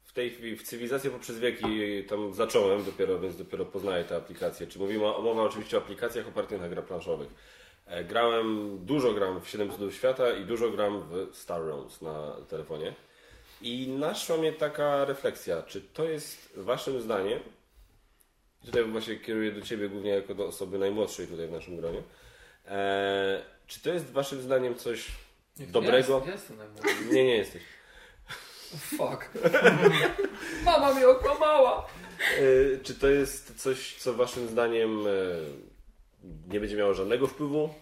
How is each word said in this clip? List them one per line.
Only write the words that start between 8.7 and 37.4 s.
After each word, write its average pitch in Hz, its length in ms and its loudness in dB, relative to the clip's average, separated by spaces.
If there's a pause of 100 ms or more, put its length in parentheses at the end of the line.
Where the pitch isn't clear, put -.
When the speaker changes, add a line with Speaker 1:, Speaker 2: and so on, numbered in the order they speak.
Speaker 1:
dużo 127 280 2
gram 92 260 0
w - 80 -14
Siedem 104 240 -4
Cudów 92 220 -6
Świata 127 380 2
i 98 120 -4
dużo 113 260 0
gram 101 400 0
w 92 260 -6
Star 87 260 -6
Realms 73 400 -8
na 76 340 -8 (120)
telefonie. 78 460 -8 (680)
I 123 260 -6
naszła 160 480 -2
mnie 160 160 2
taka 147 520 0
refleksja, 110 580 -4
czy - 180 -12
to - 240 -6
jest 156 520 -8
waszym 123 440 -2
zdaniem, 110 400 0 (1200)
tutaj 120 200 2
właśnie 110 320 -4
kieruję 110 360 -2
do 101 100 -8
ciebie 101 260 -4
głównie 101 220 -4
jako 98 240 0
do 98 120 -4
osoby 98 320 -6
najmłodszej 98 480 -2
tutaj 82 220 -8
w 82 40 -8
naszym 85 240 -10
gronie, 82 260 -6 (640)
e, 98 760 0 (240)
czy - 160 -16
to 151 80 -2
jest 151 220 -4
waszym 139 300 -2
zdaniem 127 320 2
coś 117 320 -6 (540)
Speaker 2:
Jak 135 100 -14
Speaker 1:
dobrego? 117 260 6
Speaker 2:
ja - 20 10
jest-, 131 280 4
ja - 60 -6
jestem 196 240 -12
najmłodszy. - 480 -4 (100)
Speaker 1:
Nie, 131 100 8
nie 123 120 6
jesteś. - 260 -2 (1400)
Speaker 2:
Fuck. - 320 -2 (640)
<laughs> 349 720 -2
Mama 285 300 6
mnie 262 140 8
okłamała. 285 760 6 (520)
Speaker 1:
E, 135 440 6
czy 127 120 -8
to 139 140 2
jest 139 540 2
coś, 131 360 -4
co 123 160 -2
waszym 120 340 0
zdaniem, 113 580 2
e, 101 40 2 (1400)
nie 101 120 -2
będzie 104 160 -4
miało 101 180 4
żadnego 110 320 2
wpływu 151 560 -2